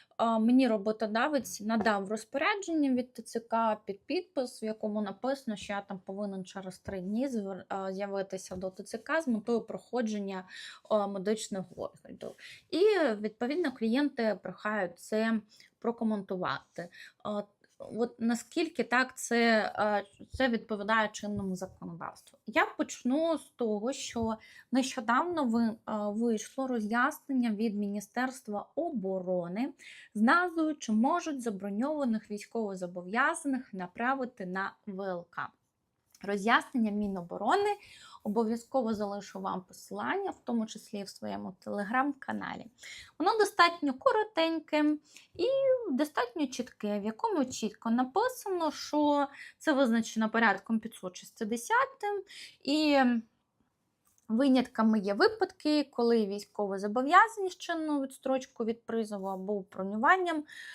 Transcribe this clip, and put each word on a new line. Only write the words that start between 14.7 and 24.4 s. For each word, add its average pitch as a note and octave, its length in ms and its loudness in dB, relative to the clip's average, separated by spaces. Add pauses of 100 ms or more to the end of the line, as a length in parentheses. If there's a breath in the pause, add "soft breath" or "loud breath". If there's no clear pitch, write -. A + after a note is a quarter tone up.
це A3 420 0 (380 soft breath)
прокоментувати. G3+ 1040 -2
Е, F3 60 -10 (920 loud breath)
от A#3 420 -6
наскільки A#3+ 640 0
так B3+ 340 0
це, A#3 600 2
е, G#3 260 2 (280)
це B3+ 160 0
відповідає A3 640 0
чинному G3+ 440 -4
законодавству? - 880 -12
Я D4+ 200 2
почну D4+ 720 0
з - 120 -14
того, A3 420 -2
що A3+ 440 -4 (360 loud breath)